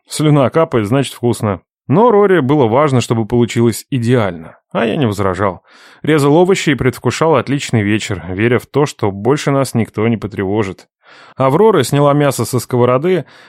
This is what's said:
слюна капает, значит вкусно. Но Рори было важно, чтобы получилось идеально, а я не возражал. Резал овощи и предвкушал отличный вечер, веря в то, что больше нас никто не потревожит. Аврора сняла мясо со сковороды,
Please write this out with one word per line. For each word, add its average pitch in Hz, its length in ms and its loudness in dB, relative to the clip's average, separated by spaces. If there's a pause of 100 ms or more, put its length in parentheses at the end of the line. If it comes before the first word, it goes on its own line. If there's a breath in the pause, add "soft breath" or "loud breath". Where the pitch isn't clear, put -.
слюна 147 420 2
капает, 160 360 0
значит 131 260 -2
вкусно. 110 480 -4 (280)
Но 208 220 4
Рори 202 300 4
было 131 260 2
важно, 131 340 2
чтобы 113 260 -2
получилось 120 640 0
идеально, 113 680 -2 (140)
а 214 140 -2
я 202 100 -2
не 139 100 0
возражал. 95 560 -2 (400 loud breath)
Резал 143 320 2
овощи 180 360 2
и 139 40 2
предвкушал 127 640 0
отличный 123 460 0
вечер, 101 460 -2
веря 107 300 0
в - 80 -6
то, 143 200 0
что 104 260 -4
больше 123 400 -2
нас 139 220 -2
никто 110 340 -2
не 117 80 0
потревожит. 98 720 -6 (480 loud breath)
Аврора 160 460 2
сняла 143 320 2
мясо 143 300 0
со 127 140 -4
сковороды, 131 680 0 (220 loud breath)